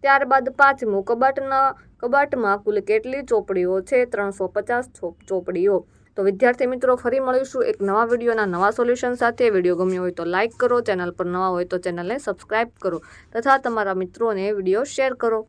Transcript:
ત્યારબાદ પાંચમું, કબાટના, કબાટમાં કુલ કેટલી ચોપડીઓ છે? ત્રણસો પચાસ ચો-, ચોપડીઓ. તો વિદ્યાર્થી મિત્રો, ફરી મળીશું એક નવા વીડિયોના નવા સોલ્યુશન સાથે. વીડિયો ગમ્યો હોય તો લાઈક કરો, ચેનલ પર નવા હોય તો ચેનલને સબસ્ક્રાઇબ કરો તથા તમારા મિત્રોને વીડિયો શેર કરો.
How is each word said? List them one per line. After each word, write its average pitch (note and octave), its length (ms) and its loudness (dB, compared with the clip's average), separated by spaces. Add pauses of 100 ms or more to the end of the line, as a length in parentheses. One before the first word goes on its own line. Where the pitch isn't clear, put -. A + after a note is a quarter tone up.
ત્યારબાદ C4+ 560 2
પાંચમું, B3+ 480 2
કબાટના, C4+ 640 0 (320)
કબાટમાં B3 640 0
કુલ G#3 260 0
કેટલી B3 380 -2
ચોપડીઓ F#3+ 540 0
છે? B3 240 2
ત્રણસો G3 500 -4
પચાસ A#3+ 400 -4
ચો-, E3+ 180 -10 (140)
ચોપડીઓ. F#3 500 0 (400)
તો G3 80 -2
વિદ્યાર્થી A#3+ 400 2
મિત્રો, B3+ 300 2
ફરી B3+ 240 -2
મળીશું C4 500 0
એક G#3+ 180 -4
નવા G#3+ 220 2
વીડિયોના A3+ 420 0
નવા F#3 240 2
સોલ્યુશન B3 440 0
સાથે. A#3 340 2
વીડિયો F3+ 220 2
ગમ્યો F#3 260 0
હોય F3+ 180 -4
તો E3+ 40 -6
લાઈક F#3+ 380 -2
કરો, A#3+ 160 2 (100)
ચેનલ F3+ 300 -2
પર F3+ 80 -2
નવા F#3 280 0
હોય F3 200 -2
તો F3+ 40 -2
ચેનલને F3 400 -6
સબસ્ક્રાઇબ A3+ 540 -4 (100)
કરો E3+ 160 -4 (340)
તથા C4+ 340 2
તમારા G#3 280 -2
મિત્રોને F#3+ 480 -4 (140)
વીડિયો G3 260 0 (120)
શેર C4 200 0
કરો. A3+ 340 0